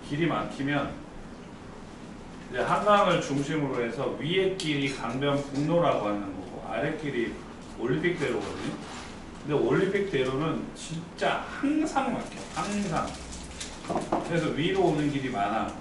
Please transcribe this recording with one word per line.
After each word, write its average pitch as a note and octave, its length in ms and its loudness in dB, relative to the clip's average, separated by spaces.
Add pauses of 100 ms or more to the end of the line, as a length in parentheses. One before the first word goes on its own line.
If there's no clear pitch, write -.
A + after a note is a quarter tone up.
길이 D3+ 200 2
막히면 C#3 640 0 (1600)
이제 G3 100 -2
한강을 G3+ 640 6
중심으로 C#3 600 0
해서 A#2+ 360 -2
위에 F#3 360 2
길이 C#3+ 400 0
강변북로라고 C#3 1120 2
하는 G#2 140 0
거고 - 480 -8
아래 D#3 320 -2
길이 A#2+ 320 0 (460)
올림픽대로거든요. B2+ 920 0 (680)
근데 D3 120 -2
올림픽대로는 D3 1080 2 (120)
진짜 - 760 -4
항상 C#4 640 2
막혀, - 260 -6 (140)
항상. E3+ 540 0 (1200)
그래서 E3+ 220 2
위로 D4+ 360 4
오는 D3 260 4
길이 C3 180 0
많아. G#2 520 0